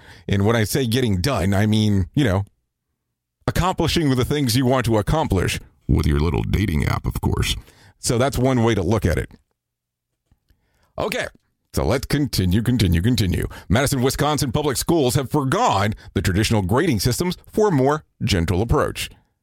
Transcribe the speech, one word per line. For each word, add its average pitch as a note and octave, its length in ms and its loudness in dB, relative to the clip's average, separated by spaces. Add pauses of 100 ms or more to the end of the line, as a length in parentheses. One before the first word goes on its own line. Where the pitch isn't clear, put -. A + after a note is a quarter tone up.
(280)
And G2 160 0
when A#2 100 2
I A2 100 2
say C3+ 220 -2
getting A2 340 0
done, G2+ 340 0
I G#2 120 2
mean, G#2+ 480 2
you C#3+ 100 2
know, G2+ 200 0 (1000)
accomplishing E3 680 0
the B2 100 0
things C3+ 300 -2
you C3 120 2
want B2+ 180 2
to A2 140 2
accomplish A2 600 0 (300)
with D#2+ 180 2
your D2 140 2
little C#2+ 220 0
dating D#2+ 420 -2
app, - 220 -4
of - 140 -6
course. - 360 -2 (420)
So A#2+ 200 -2
that's B2+ 200 0
one B2+ 260 2
way A#2 100 2
to G2 80 -2
look G#2 240 0
at D#2 100 0
it. A1 160 -6 (1700)
Okay. A3 280 -4 (480)
So C2+ 100 0
let's B2 220 -2
continue, A2+ 560 0
continue, G2 380 2
continue. F#2+ 460 0 (220)
Madison, B2 340 2
Wisconsin C#3+ 500 0
public D3 240 -2
schools C#3 380 2
have C#3 160 -2
forgone C3+ 640 0 (180)
the G2 80 -2
traditional G2+ 400 0
grading A#2 400 0
systems F3 380 -2 (120)
for G#3+ 180 2
a F#3+ 40 2
more C#3+ 320 2 (180)
gentle E2+ 380 0
approach. A#2+ 480 -2 (340)